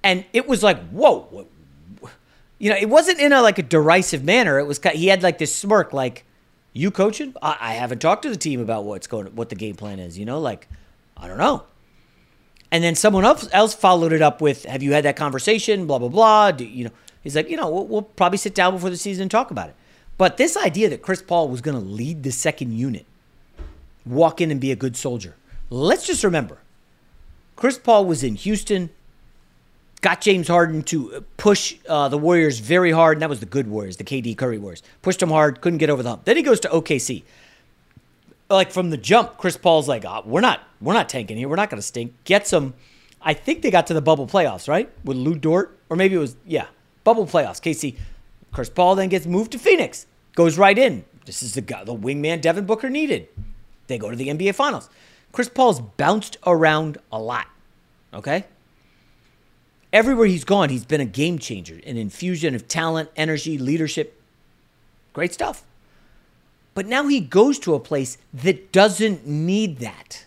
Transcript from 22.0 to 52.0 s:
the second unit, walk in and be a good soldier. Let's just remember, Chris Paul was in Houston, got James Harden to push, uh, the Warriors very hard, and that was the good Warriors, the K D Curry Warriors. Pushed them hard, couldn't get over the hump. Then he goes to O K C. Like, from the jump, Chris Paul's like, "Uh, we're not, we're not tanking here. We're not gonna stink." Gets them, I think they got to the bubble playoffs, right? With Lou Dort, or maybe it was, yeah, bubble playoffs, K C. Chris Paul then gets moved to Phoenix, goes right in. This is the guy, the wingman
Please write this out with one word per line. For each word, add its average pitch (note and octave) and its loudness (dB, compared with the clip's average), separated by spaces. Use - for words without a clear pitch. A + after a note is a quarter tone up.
the C3 -6
second C3 -4
unit, A#2+ -6
walk D#3 0
in E3 0
and C3+ -4
be C3+ -2
a B2 -2
good B2+ -6
soldier. A2+ -8
Let's C#3+ 0
just F4 -4
remember, D#3+ -2
Chris C4 -2
Paul G#3 4
was D3+ -2
in A2+ -4
Houston, F#3+ -4
got F3+ 0
James F#3+ 2
Harden E3 2
to C3 -6
push, - 2
uh, C#3+ 2
the C#3+ -2
Warriors D#3+ 2
very E3+ 2
hard, D#3+ 6
and D3+ -4
that D#3+ -2
was B2+ -4
the G2+ -12
good A#2+ -4
Warriors, G#2 -8
the G2+ -12
K C3+ -6
D A2+ -6
Curry A#2+ -4
Warriors. G2 -14
Pushed F#3 -2
them F3 0
hard, D3+ 2
couldn't F3 0
get D3+ 2
over C3 -2
the A#2+ -6
hump. A2 -10
Then A#3+ 4
he E4+ 2
goes B3 4
to - -6
O D#3+ 2
K D#3 -2
C. A#2+ -6
Like, F#3+ 4
from F3+ -4
the D3+ -4
jump, G3+ 2
Chris F3+ -4
Paul's D#3 2
like, A#2+ -2
"Uh, G2 -10
we're C3 0
not, A#3 2
we're D#3 -2
not G3+ 0
tanking A2 -8
here. B2+ -6
We're D#3+ -4
not G#3 -2
gonna G2+ -10
stink." A#2+ -10
Gets G3+ 0
them, C#3+ 0
I D#3 0
think D4+ -4
they C4+ 0
got F3 4
to E3+ -4
the D#3 0
bubble C#3+ 2
playoffs, C3+ 0
right? F3+ -2
With C3+ -6
Lou D3 -2
Dort, D#3+ -2
or D#3+ -6
maybe F#3+ 2
it E3+ 0
was, C3+ -4
yeah, D3+ -4
bubble A3 4
playoffs, E3+ 0
K E3 -2
C. C#3+ -6
Chris B2 -8
Paul F3+ 4
then F#3+ 0
gets E3+ -2
moved G3+ -2
to B3 -12
Phoenix, - -2
goes E3 2
right G3 4
in. E3+ 0
This C3 -12
is A2+ -10
the C3 -6
guy, G2 -12
the A#2 -10
wingman C#3+ -4